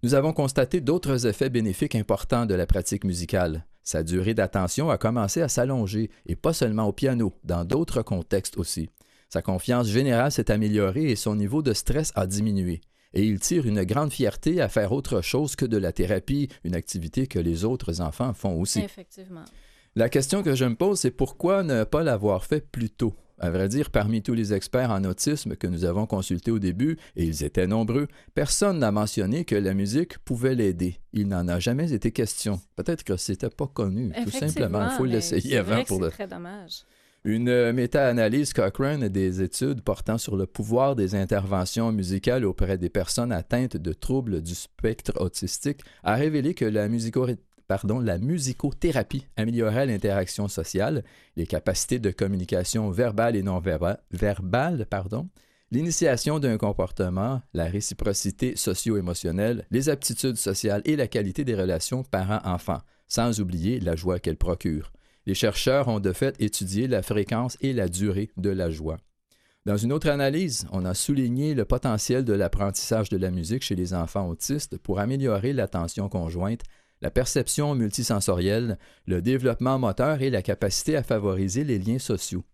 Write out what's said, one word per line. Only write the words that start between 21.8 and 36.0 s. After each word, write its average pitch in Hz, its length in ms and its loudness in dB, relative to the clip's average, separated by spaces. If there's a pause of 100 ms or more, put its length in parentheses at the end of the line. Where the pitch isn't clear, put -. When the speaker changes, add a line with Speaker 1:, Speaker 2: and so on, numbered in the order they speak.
Speaker 1:
pas 147 200 0
l'avoir 104 420 2
fait 151 160 0 (100)
plus 117 180 -4
tôt ? - 260 -2 (240)
À 87 120 0
vrai 92 160 2
dire, 135 240 0
parmi 110 320 2
tous 123 100 -2
les 107 200 0
experts 123 360 0
en 98 140 0
autisme 95 520 -2
que - 120 -4
nous 87 180 0
avons 92 220 0
consultés 95 420 -2
au 113 100 2
début, 104 380 0 (180)
et 85 100 0
ils 78 180 -2
étaient 92 240 0
nombreux, 113 400 0 (260)
personne 170 460 2
n'a 113 120 4
mentionné 107 540 0
que 113 100 0
la 95 200 2
musique 107 440 0
pouvait 127 360 -2
l'aider. 90 420 0 (140)
Il 104 160 0
n'en 90 200 0
a 87 120 0
jamais 139 340 0
été 113 180 0
question. 107 480 -2 (160)
Peut-être 160 280 -4
que 92 140 -2
c'était 107 320 -4
pas - 180 -6
connu, 107 440 -2
tout 240 180 -6
Speaker 2:
Effectivement, - 200 -4
Speaker 1:
simplement. 107 420 0
Il - 60 -2
faut 131 60 0
Speaker 2:
mais 127 80 0
Speaker 1:
l'essayer 110 400 0
Speaker 2:
c'est 123 60 4
Speaker 1:
avant 98 160 0
Speaker 2:
vrai 247 100 2
que - 60 -6
Speaker 1:
pour 190 80 -2
Speaker 2:
c'est 90 80 0